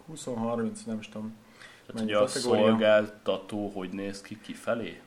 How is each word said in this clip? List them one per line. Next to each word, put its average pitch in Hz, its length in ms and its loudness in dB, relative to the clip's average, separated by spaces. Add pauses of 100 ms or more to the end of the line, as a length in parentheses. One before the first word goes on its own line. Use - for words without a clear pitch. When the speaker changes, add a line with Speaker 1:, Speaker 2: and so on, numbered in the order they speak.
Speaker 1:
húsz, 160 200 -14
harminc, 113 580 -4
nem 110 160 -8
is 107 100 -16
tudom 110 260 -12 (500)
Speaker 2:
Tehát - 80 -18
Speaker 1:
mennyi 113 120 -4
Speaker 2:
ugye 107 120 2
a 104 80 6
Speaker 1:
kategória. 110 420 2
Speaker 2:
szolgáltató 107 1040 2
hogy 95 200 -8
néz 98 320 -8
ki - 200 -16
kifelé? 110 640 -6